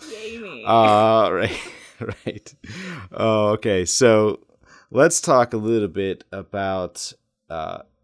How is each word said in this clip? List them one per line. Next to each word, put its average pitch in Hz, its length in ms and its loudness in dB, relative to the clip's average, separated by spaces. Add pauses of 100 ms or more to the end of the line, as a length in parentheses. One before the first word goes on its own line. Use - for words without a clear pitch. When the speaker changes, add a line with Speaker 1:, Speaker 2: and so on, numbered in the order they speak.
(120)
Speaker 1:
Yay 220 260 -14
me. 165 300 -16
Speaker 2:
Uh, 110 640 4
<laughs> 85 40 -2
right. 92 260 -2 (680)
Right. - 280 -12 (580)
Oh, 107 420 0
okay. 98 320 -2
So 107 560 4 (500)
let's 143 300 2
talk 127 320 2
a 113 40 -2
little 107 300 -2
bit 95 440 -6
about, 95 840 -8 (360)
uh, 80 340 -12 (200)